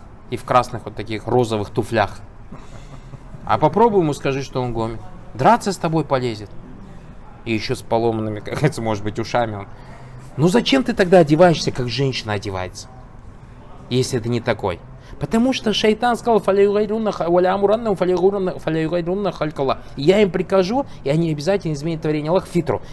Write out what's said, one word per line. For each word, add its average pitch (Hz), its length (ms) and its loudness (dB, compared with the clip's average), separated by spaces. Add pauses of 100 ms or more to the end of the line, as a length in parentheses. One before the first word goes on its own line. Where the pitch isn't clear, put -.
(300)
И 120 80 -4
в - 60 -10
красных 120 420 0
вот - 80 -12
таких 107 320 -6
розовых 110 460 2
туфлях. 107 480 0 (1200)
А 104 140 0
попробуй 180 440 4
ему 151 120 2
скажи, 135 300 -2
что 131 180 -4
он 123 100 -2
гомик. 113 280 -4 (340)
Драться 190 400 4
с - 40 -10
тобой 160 280 0
полезет. 117 460 -2 (920)
И 117 100 -2
еще 110 200 -2
с - 80 -6
поломанными, 110 580 -2
как - 140 -10
говорится, 139 300 -2
может 107 200 -2
быть, 107 140 -4
ушами 113 380 -2
он. 101 120 -10 (680)
Ну 151 100 4
зачем 240 360 4
ты 247 100 -2
тогда 185 260 6
одеваешься, 156 520 6
как 123 180 -2
женщина 117 440 -2
одевается, 95 540 -6 (1000)
если 123 300 0
ты 110 100 -4
не 120 120 0
такой? 101 380 -2 (400)
Потому 233 340 2
что 226 200 -2
шайтан 220 440 2
сказал: 226 220 2
«Фаля 196 240 4
югайрунна 208 480 0
ха-, 170 160 -4
валя 180 280 4
амураннахум 202 400 2
фаля 180 160 2
югайрунна, 185 480 2
фаля 160 240 0
югайрунна 175 480 0
халькаллах». 143 480 -2 (160)
Я 185 260 6
им 202 80 6
прикажу, 190 560 0 (180)
и 139 60 -2
они 160 220 2
обязательно 156 420 0
изменят 156 300 -4
творение 151 260 0
Аллаха, 180 160 2
фитру. 160 480 0